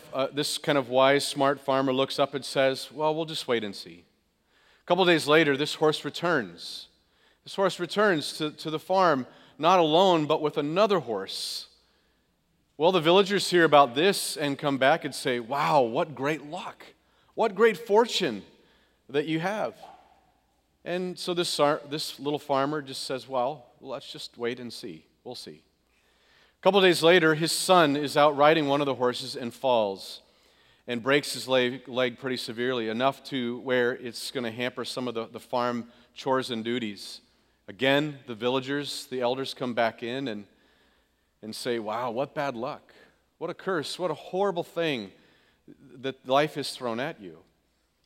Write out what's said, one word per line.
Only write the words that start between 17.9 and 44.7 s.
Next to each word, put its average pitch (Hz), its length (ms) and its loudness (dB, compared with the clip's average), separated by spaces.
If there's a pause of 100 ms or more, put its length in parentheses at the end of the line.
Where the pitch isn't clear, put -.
that 139 180 -2
you 160 140 -2
have." 180 340 -4 (1080)
And 180 340 -6
so 185 160 -6
this 170 140 -2
sar-, 147 400 2
this 147 320 -10
little 143 180 -2
farmer 143 440 0
just 131 220 -12
says, 127 240 -8
"Well, 131 380 -4 (140)
let's 131 300 -12
just - 260 -16
wait 120 220 -4
and 120 140 -12
see. 80 340 -14 (160)
We'll 120 140 -16
see." 78 260 -18 (960)
A - 40 -12
couple 190 180 6
days 175 220 6
later, 160 340 6
his 160 160 -2
son 170 420 6
is 143 220 -4
out 147 200 6
riding 151 300 6
one 139 140 2
of 147 60 0
the 135 100 -2
horses 123 400 -2
and 120 180 -8
falls 110 680 -2 (640)
and 120 120 -6
breaks 135 340 0
his 117 120 -10
leg, 127 420 0
leg 123 300 -4
pretty 127 200 -6
severely, 120 500 -4
enough 123 360 -2
to 123 360 -6
where 127 340 0
it's - 380 -12
gonna 120 180 -6
hamper 123 340 -6
some 127 220 -8
of 120 80 -6
the, 113 120 -6
the 113 120 -18
farm 120 480 -4 (260)
chores 131 380 -2
and 113 140 -6
duties. 113 560 -6 (480)
Again, 139 580 0
the 120 80 -10
villagers, 131 760 -4
the 127 100 -6
elders 131 340 -4
come 123 200 -6
back 113 280 -2
in 127 260 -8
and, 104 160 -10 (960)
and 110 140 -12
say, 120 240 -4
"Wow, 113 320 -4
what 127 240 -6
bad 139 220 -4
luck. 120 360 -10 (460)
What 160 100 -8
a 170 60 -10
curse. 170 440 -6
What 175 120 -4
a 151 40 -6
horrible 185 500 -2
thing 139 480 -4 (880)